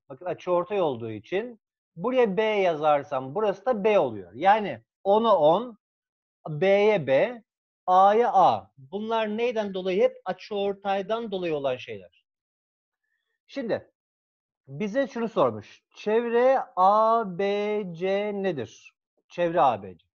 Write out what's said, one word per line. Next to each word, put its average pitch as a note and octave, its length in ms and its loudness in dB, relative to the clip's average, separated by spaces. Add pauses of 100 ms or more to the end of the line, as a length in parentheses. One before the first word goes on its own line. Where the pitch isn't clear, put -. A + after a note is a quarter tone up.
bakın C#3 180 -14
açıortay F3 540 -2
olduğu A#2+ 300 -2
için G3 500 -8 (360)
buraya A3+ 400 0
B A3 60 0
yazarsam D3+ 920 0
burası G3+ 320 -4
da A3 180 0
B G#3+ 140 4
oluyor. G#2+ 360 -4
Yani F3+ 480 0 (220)
ona G#3 340 4
on, G3 400 2 (720)
B'ye G3 580 2
B, G3 360 0 (440)
A'ya G3+ 460 4
A. C3 460 4
Bunlar G#3+ 580 -6
neyden G#3+ 380 -4
dolayı? F#3 280 -2
Hep - 220 0
açıortaydan G3+ 1040 -6
dolayı F3+ 240 -4
olan C#3 220 -2
şeyler. G#2 480 -16 (1200)
Şimdi G#3+ 460 -8 (760)
bize G#3 380 -4
şunu A#3 220 -6
sormuş. A#2 540 -2 (140)
Çevre A#3+ 600 2 (180)
A A3 480 4 (140)
B G#3 440 -2 (100)
C G3 420 -4
nedir? F3+ 580 -8 (360)
Çevre F3 320 -2
A A#2+ 220 2
B F#2 160 -18
C. - 160 -20